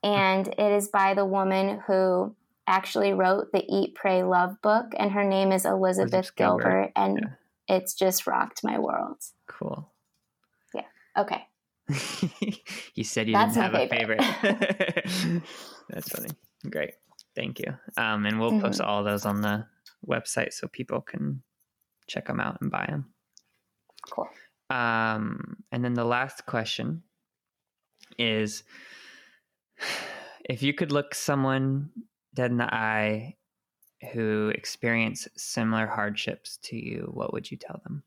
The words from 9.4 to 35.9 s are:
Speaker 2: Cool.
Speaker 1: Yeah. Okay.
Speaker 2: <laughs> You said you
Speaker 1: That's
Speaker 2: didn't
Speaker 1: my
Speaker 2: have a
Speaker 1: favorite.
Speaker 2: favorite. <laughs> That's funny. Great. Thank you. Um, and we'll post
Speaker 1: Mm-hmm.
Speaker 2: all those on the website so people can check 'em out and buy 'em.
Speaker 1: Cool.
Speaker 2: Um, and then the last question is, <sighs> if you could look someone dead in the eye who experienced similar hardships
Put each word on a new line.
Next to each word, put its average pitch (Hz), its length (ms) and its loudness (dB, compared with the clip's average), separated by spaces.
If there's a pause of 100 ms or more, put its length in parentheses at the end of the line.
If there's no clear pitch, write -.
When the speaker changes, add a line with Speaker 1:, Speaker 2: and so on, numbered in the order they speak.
Speaker 2:
Cool. - 440 -10 (840)
Speaker 1:
Yeah. - 100 -6 (320)
Okay. - 300 -2 (400)
Speaker 2:
<laughs> - 1040 -6
You 110 100 -4
said 110 240 0
you 110 60 2
Speaker 1:
That's 110 220 6
Speaker 2:
didn't 113 180 2
Speaker 1:
my 165 60 4
Speaker 2:
have 123 120 2
a 120 40 0
Speaker 1:
favorite. 113 280 2
Speaker 2:
favorite. 185 1200 0 (240)
<laughs> - 220 -20
That's - 200 -10
funny. - 200 -8 (400)
Great. 76 240 -6 (420)
Thank - 240 -8
you. - 140 -8 (240)
Um, 107 280 0
and 107 140 0
we'll 117 200 2
post 135 220 -2
Speaker 1:
Mm-hmm. - 80 -2
Speaker 2:
all 104 140 0
those 104 220 0
on 104 160 0
the 107 240 0 (420)
website - 460 -4
so - 140 -10
people - 340 -6
can 143 400 -6 (640)
check - 220 -8
'em - 100 -2
out - 220 -4
and 139 80 -4
buy 50 180 -4
'em. 143 180 -4 (1080)
Speaker 1:
Cool. - 180 -6 (400)
Speaker 2:
Um, 113 880 0 (140)
and 123 120 -2
then 123 120 0
the 120 100 2
last 123 400 -2
question 123 560 -4 (1160)
is, 110 440 0 (1120)
<sighs> - 720 -10
if 123 120 -2
you 139 120 2
could 147 180 0
look 143 240 0
someone 135 720 2 (440)
dead 127 180 0
in 120 60 2
the 120 160 0
eye 110 600 0 (800)
who 107 420 0
experienced 117 720 -2 (100)
similar 110 500 -2
hardships - 760 -6